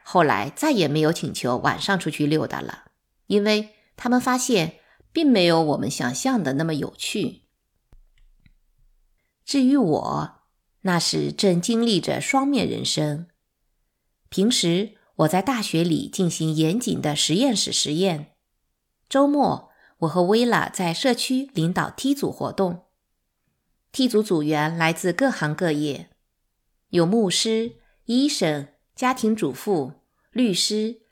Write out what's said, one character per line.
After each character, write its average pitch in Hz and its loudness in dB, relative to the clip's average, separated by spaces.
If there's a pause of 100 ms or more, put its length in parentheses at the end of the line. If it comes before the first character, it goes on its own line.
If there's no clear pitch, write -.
后 180 2
来 117 2
再 302 0
也 190 2
没 151 0
有 156 4
请 151 -6
求 123 -2
晚 139 -2
上 196 -2
出 160 -4
去 147 -2
溜 147 0
达 - -8
了， - -14 (420)
因 202 2
为 214 0 (220)
他 - -8
们 247 4
发 254 0
现 190 0 (320)
并 311 2
没 202 6
有 165 4
我 151 0
们 139 -4
想 127 -4
象 254 -2
的 135 -2
那 143 -2
么 160 -2
有 139 -6
趣。 - -6 (2000)
至 269 0
于 269 4
我， 151 0 (400)
那 180 2
是 151 -2
正 180 2
经 233 0
历 208 2
着 135 -4
双 269 0
面 247 0
人 117 -4
生。 151 -2 (1000)
平 196 2
时 190 0 (240)
我 156 4
在 185 2
大 233 -2
学 165 0
里 170 0
进 180 -2
行 160 -2
严 160 2
谨 202 -4
的 147 -2
实 151 0
验 254 2
室 - -2
实 - -2
验， 165 -2 (720)
周 277 4
末 285 0 (300)
我 165 0
和 175 2
薇 220 4
拉 208 2
在 170 -2
社 247 0
区 262 -2
领 165 0
导 165 -2
踢 277 -2
足 - -4
活 - -6
动。 175 -2 (1080)
踢 262 0
足 214 2
组 170 0
员 151 0
来 165 2
自 175 -2
各 269 2
行 151 -2
各 160 0
业， 147 -6 (800)
有 170 4
牧 208 2
师、 226 -2 (280)
医 262 2
生、 151 -2 (260)
家 254 0
庭 220 0
主 175 -2
妇、 143 -4 (260)
律 233 2
师、 214 -2 (100)